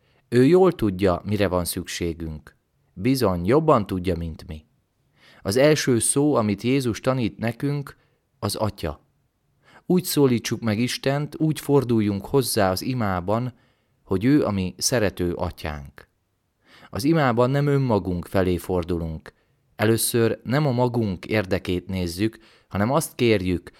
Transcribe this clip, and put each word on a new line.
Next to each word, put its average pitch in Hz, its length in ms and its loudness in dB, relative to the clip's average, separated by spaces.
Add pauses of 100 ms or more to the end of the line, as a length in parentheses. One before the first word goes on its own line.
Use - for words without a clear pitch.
(280)
Ő 123 160 4
jól 180 280 6
tudja, 92 520 0
mire 98 240 0
van 87 160 0
szükségünk. 82 920 -8 (360)
Bizony, 98 520 0
jobban 135 420 2
tudja, 90 300 -2
mint 82 300 -10
mi. 78 180 -14 (760)
Az 104 140 -2
első 139 420 4
szó, 143 360 2
amit 104 280 0
Jézus 123 380 0
tanít 131 380 -2
nekünk, 139 580 -6 (420)
az 104 160 -4
Atya. - 520 -6 (800)
Úgy 180 180 2
szólítsuk 120 560 2
meg 110 180 -2
Istent, 139 600 -4
úgy 156 220 -2
forduljunk 113 680 0
hozzá 110 440 0
az 92 120 -4
imában, 107 720 -4 (480)
hogy 98 220 -2
ő 143 200 4
a - 60 -2
mi 95 260 -2
szerető 92 560 -2
atyánk. 73 760 -8 (800)
Az 101 140 -6
imában 131 460 2
nem 143 160 0
önmagunk 104 600 0
felé 92 300 0
fordulunk. 85 760 -4 (440)
Először 113 680 0
nem 147 240 0
a 135 40 0
magunk 120 560 0
érdekét 92 600 -2
nézzük, 92 520 -2 (300)
hanem 104 220 0
azt 151 240 -2
kérjük, 92 640 0